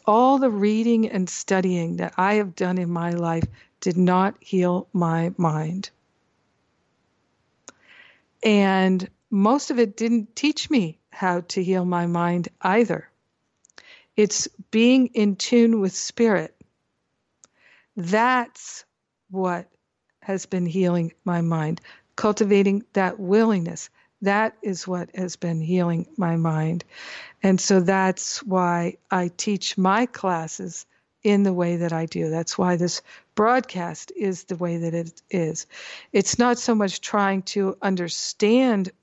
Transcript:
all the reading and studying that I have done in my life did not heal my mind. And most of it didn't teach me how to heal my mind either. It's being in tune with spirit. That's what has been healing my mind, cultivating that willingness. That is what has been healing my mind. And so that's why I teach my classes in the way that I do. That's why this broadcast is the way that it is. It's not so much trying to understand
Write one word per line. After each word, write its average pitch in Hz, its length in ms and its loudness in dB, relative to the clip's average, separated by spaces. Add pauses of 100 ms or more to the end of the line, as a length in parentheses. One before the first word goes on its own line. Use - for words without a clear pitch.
all 254 320 6
the 262 120 2
reading 220 600 2
and 185 180 -2
studying 180 680 -2
that - 200 -6
I 196 180 2
have 202 220 -2
done 185 220 -2
in 175 120 -2
my 175 200 -4
life 165 340 -2 (360)
did 180 180 -2
not 185 420 4
heal 180 540 -2
my 165 420 0
mind. 160 540 -4 (2500)
And 190 640 4 (240)
most 220 400 2
of 247 80 0
it 220 200 0
didn't 226 360 0
teach - 360 -4
me 190 280 0 (120)
how 180 380 -2
to 190 140 -4
heal 180 220 0
my 175 220 0
mind 175 420 0 (140)
either. 190 480 0 (1080)
It's - 320 0 (220)
being 247 380 4
in 208 280 0
tune 233 440 4
with 190 140 -2
spirit. 202 600 0 (1400)
That's 233 920 -2 (440)
what 185 380 -4 (540)
has 190 240 -6
been 175 180 -2
healing 175 480 0 (140)
my 175 160 0
mind, 165 400 -2 (340)
cultivating 202 680 2 (100)
that 185 260 -2
willingness. 196 720 0 (320)
That 202 400 0
is 185 260 -6
what 175 260 -6
has 180 220 -6
been 170 240 -4
healing 170 460 0 (100)
my 170 200 0
mind. 160 460 -2 (600)
And 190 180 4
so 190 200 4
that's 190 640 0
why 180 540 0 (140)
I 180 260 0
teach - 400 -4
my 196 300 2
classes 175 800 -8 (360)
in 202 200 4
the 190 100 2
way 175 240 0
that 170 160 -2
I 165 140 -2
do. 165 240 -4
That's 165 260 -4
why 180 200 2
this 170 260 -2 (320)
broadcast 214 840 0
is 190 280 -4
the 180 120 -8
way 170 220 -4
that 165 160 -4
it 165 340 -8
is. 165 380 -4 (480)
It's 196 240 0
not 240 200 4
so 240 160 0
much 202 280 -2
trying 196 400 0
to 190 400 -2
understand 202 1080 0 (120)